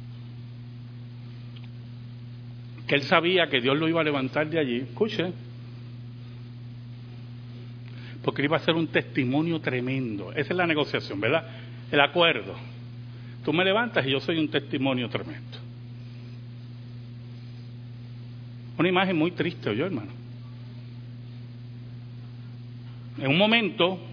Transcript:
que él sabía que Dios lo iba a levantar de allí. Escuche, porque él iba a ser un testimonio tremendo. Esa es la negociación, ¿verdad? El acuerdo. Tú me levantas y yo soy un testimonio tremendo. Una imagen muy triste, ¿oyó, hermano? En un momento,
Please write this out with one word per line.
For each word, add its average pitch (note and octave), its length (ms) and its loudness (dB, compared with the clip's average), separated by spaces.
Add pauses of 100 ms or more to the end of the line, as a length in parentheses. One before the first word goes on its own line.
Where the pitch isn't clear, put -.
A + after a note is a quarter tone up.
(3000)
que C#3+ 80 6
él C#3+ 60 4
sabía E3+ 460 8
que C#3 120 4
Dios C3+ 180 6
lo D#3+ 100 4
iba E3 120 4
a D#3+ 40 4
levantar C#3+ 460 2
de E3 80 2
allí. C3 220 2
Escuche, F3+ 520 0 (3000)
porque C3+ 200 2
él C#3 40 4
iba D#3 100 6
a D3 40 4
ser E3 140 4
un D#3+ 140 2
testimonio C#3 720 2
tremendo. B2 720 -2
Esa D3+ 200 0
es F3 40 2
la F3+ 100 4
negociación, C3+ 540 0
¿verdad? C3+ 280 4 (420)
El D3 100 8
acuerdo. C#3 560 6 (880)
Tú D3+ 80 2
me F3 120 4
levantas G3+ 400 4
y C#3 60 2
yo C#3 100 4
soy E3+ 180 0
un D#3 100 2
testimonio B2+ 600 2
tremendo. - 500 -6 (3250)
Una E3 120 6
imagen F#3 280 6
muy D#3+ 140 6
triste, - 400 0
¿oyó, A#2+ 160 2
hermano? B2+ 240 -2 (3000)
En C3+ 120 4
un D3+ 80 8
momento, F#3+ 600 6 (120)